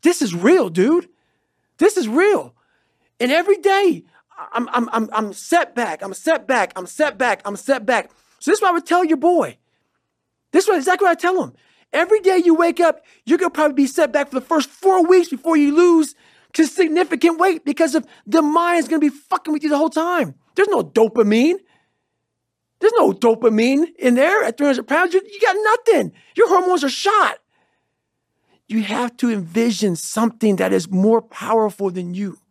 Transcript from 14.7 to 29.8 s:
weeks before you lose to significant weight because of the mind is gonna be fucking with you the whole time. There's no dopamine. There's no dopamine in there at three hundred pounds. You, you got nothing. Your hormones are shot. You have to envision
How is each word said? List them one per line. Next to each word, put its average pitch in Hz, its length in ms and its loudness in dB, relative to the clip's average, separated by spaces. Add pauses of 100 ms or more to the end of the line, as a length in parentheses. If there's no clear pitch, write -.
weeks 349 220 4
before 320 280 -2
you 285 160 2
lose 330 420 2 (380)
to 320 120 2
significant 330 720 0
weight 359 260 0
because 285 300 -2
of 311 100 -2 (200)
the 320 160 2
mind 339 380 0
is 254 80 -4
gonna 311 120 -2
be 294 100 2
fucking - 440 -6
with 294 100 -6
you 311 60 -2
the 294 80 0
whole 320 120 0
time. 320 460 -4 (200)
There's 403 120 2
no 320 160 -2
dopamine. 226 760 0 (1200)
There's 440 160 2
no 285 160 2
dopamine 233 760 0 (100)
in 247 180 2
there 349 280 2
at - 140 -6
three 285 100 0
hundred 247 200 -2
pounds. 339 260 0
You, 381 100 2
you 415 160 -20
got 403 200 2
nothing. 427 540 0 (220)
Your - 120 4
hormones 359 360 2
are 277 60 0
shot. 381 500 0 (1300)
You 220 160 -2
have 233 340 -6
to 240 140 -2
envision 202 640 -2